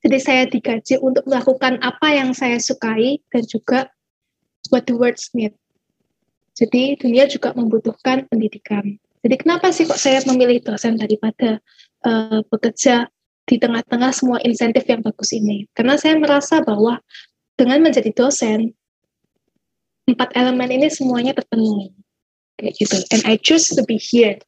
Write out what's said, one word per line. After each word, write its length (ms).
Jadi, 160
saya 260
digaji 560
untuk 240
melakukan 560
apa 320
yang 220
saya 240
sukai 640
dan 160
juga 400
what 160
the 80
world 240
need. 240
Jadi, 480
dunia 300
juga 260
membutuhkan 720
pendidikan. 720
Jadi, 160
kenapa 320
sih 160
kok 100
saya 300
memilih 340
dosen 380
daripada, 640
eh, 380
bekerja 560
di 100
tengah-tengah 560
semua 300
insentif 480
yang 100
bagus 320
ini? 400
Karena 240
saya 220
merasa 420
bahwa 380
dengan 260
menjadi 320
dosen, 640
empat 300
elemen 480
ini 80
semuanya 420
terpenuhi. 600
Kayak 160
gitu. 240
And 80
I 160
choose 320
to 160
be 100
here. 520